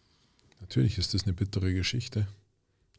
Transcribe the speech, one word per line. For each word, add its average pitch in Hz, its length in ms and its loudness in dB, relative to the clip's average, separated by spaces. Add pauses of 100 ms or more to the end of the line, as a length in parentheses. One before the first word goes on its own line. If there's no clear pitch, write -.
(600)
Natürlich - 360 2
ist - 160 -2
das 95 100 0
eine 95 100 0
bittere 95 400 0
Geschichte. 104 540 0 (720)